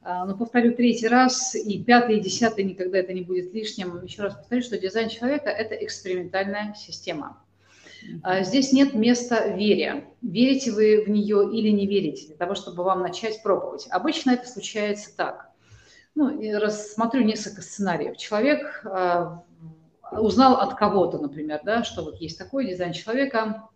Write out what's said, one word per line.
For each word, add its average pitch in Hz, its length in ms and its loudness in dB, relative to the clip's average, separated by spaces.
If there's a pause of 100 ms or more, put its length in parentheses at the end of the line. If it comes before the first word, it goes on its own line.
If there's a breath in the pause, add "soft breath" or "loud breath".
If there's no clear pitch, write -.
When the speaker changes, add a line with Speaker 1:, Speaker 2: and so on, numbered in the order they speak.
Speaker 1:
А, 180 180 -4
ну, 196 100 -6
повторю 233 380 2
третий 233 340 2
раз, 254 480 2
и 208 280 -4
пятый, 240 340 6
и - 20 2
десятый, 202 440 0
никогда 185 340 -2
это 180 140 -2
не 185 100 -4
будет 180 320 -4
лишним. 185 500 -8
Еще 208 200 -12
раз 196 120 -6
повторю, 247 260 -4
что 214 160 -6
дизайн 208 300 -2
человека — 277 420 -2
это - 240 -4
экспериментальная 196 1000 -4
система. - 680 -10 (600 loud breath)
Speaker 2:
Мгм. - 200 -14
Speaker 1:
А, 190 220 0
здесь 254 280 2
нет 269 220 6
места 226 540 2
вере. 185 560 0 (180)
Верите 247 500 2
вы 214 340 6
в 202 40 -2
нее 208 400 2
или 214 200 2
не 202 180 4
верите, 175 400 -2
для - 80 -20
того, 180 180 -4
чтобы 180 300 -8
вам 185 180 2
начать 214 400 -6
пробовать. - 480 -2
Обычно 254 420 0
это 240 160 0
случается 208 680 -6
так. - 340 -6 (640 soft breath)
Ну, 269 260 2
и 214 140 -4
рассмотрю 220 680 0
несколько 208 380 -2
сценариев. 170 540 -4
Человек, 269 680 -2
а, 175 580 -2 (760)
узнал 226 400 6
от 196 160 -2
кого-то, 190 420 2
например, 151 460 -6
да, 226 200 0
что - 200 -8
вот 151 160 -12
есть 160 180 -10
такой 254 300 -4
дизайн 175 240 -4
человека 220 840 -2